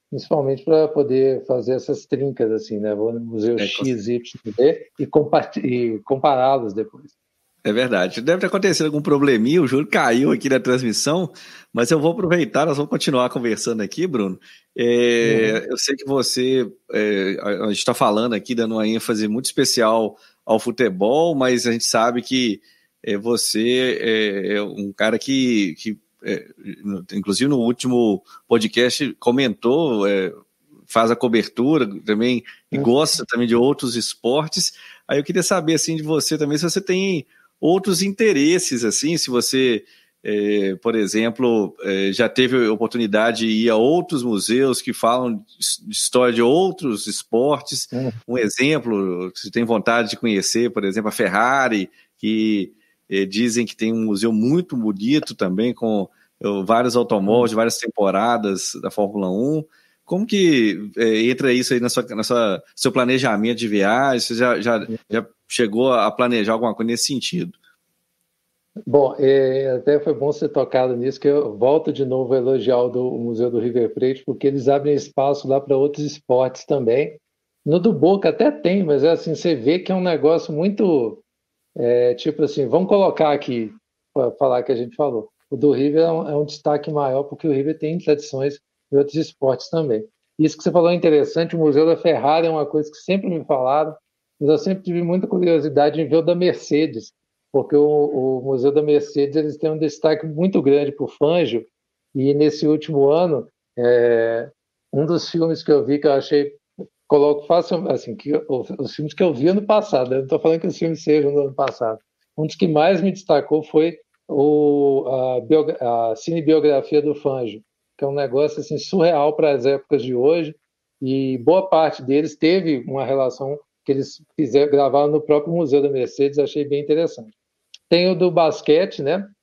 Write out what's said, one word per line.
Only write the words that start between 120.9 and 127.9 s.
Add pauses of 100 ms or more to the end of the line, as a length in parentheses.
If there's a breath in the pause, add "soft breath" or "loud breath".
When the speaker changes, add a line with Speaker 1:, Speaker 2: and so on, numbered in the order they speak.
Speaker 1:
e
boa
parte
deles
teve
uma
relação (280)
que
eles (140)
fizeram,
gravaram
no
próprio
Museu
da
Mercedes,
achei
bem
interessante. (580)
Tem